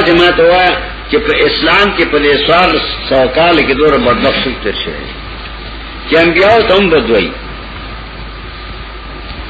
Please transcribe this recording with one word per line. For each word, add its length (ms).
جماعت 320
ہوا 260
کہ 80
پہ 160
اسلام 420
کے 140
پلے 200
سوال 240
سو 120
کال 220
کے 60
دور 260
بدبخت 440
سوک 200
تر 200
شہر 220
کہ 100
انبیاء 400
تم 200
بد 200
وئی 200